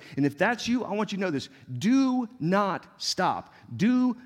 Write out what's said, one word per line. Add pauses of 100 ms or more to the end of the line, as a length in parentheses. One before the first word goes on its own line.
(180)
And
if
that's
you,
I
want
you
to
know
this. (300)
Do (100)
not (120)
stop. (200)
Do